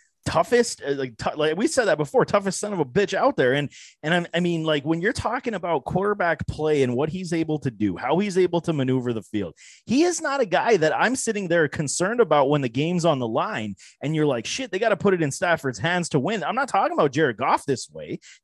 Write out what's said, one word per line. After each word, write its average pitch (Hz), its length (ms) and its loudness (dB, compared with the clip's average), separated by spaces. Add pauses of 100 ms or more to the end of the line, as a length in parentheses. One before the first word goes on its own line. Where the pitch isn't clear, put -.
(260)
toughest, 233 600 0
uh, 143 60 0
like, 131 240 -6
tou-, - 220 -4
like 156 180 0
we 220 100 0
said 247 200 0
that 160 100 2
before, 151 300 2
toughest 196 340 0
son 208 140 -6
of 175 60 0
a 147 40 0
bitch 175 300 0
out 254 220 2
there. 131 180 4
And, 143 160 -2 (320)
and 156 100 0
I'm, 175 220 2
I 170 60 0
mean, 170 220 0
like, 151 220 0
when 165 160 0
you're 208 140 0
talking 233 400 -4
about 170 300 -2
quarterback 185 640 -2
play 151 360 0
and 123 120 0
what 147 140 0
he's 180 240 -8
able 156 280 0
to 139 100 -4
do, 101 260 -2
how 139 220 0
he's 196 180 0
able 175 260 2
to 165 120 -2
maneuver 131 400 0
the 107 80 -8
field, 95 320 -6 (320)
he 254 160 2
is 349 180 0
not 277 220 0
a - 20 0
guy 190 320 2
that 156 180 2
I'm 202 220 2
sitting 202 320 -4
there 165 180 4
concerned 180 540 -2
about 147 300 4
when 147 100 2
the 131 80 0
game's 160 380 0
on 143 140 4
the 117 80 -2
line 123 480 -4 (260)
and 151 120 -4
you're 151 120 2
like, 123 180 0
"Shit, - 260 -6
they 269 80 -4
gotta 214 200 2
put 196 160 2
it 170 80 2
in 143 80 0
Stafford's 151 480 0
hands 170 320 -2
to 147 100 2
win." 180 240 -2
I'm 180 120 -4
not 269 120 -2
talking 240 240 0
about 165 200 2
Jared 135 260 0
Goff 143 260 0
this - 240 -4
way. 78 300 -10 (260)